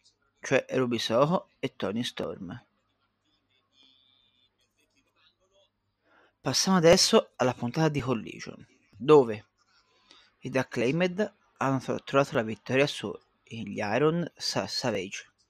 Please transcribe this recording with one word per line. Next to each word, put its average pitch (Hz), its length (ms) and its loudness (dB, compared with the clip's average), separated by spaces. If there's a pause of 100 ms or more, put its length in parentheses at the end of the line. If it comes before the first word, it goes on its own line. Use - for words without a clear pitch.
(400)
cioè - 280 0
Ruby 120 300 -2
Soho 143 500 0 (100)
e - 160 -8
Toni 107 300 -6
Storm. 95 640 -10 (3750)
Passiamo 185 380 0
adesso 175 580 6
alla 123 180 0
puntata 156 340 -2
di 143 120 -2
Collision, - 640 -6 (260)
dove 117 580 4 (920)
i 131 100 -10
The 131 80 -2
Acclaimed 165 760 -2 (220)
hanno 135 240 0
tro-, 117 240 -6
trovato 139 320 0
la 123 60 2
vittoria 123 440 0
su 107 260 -8 (300)
gli 101 360 -10
Iron 147 580 0
Sa-, - 320 -6
Savage, 101 640 -6 (180)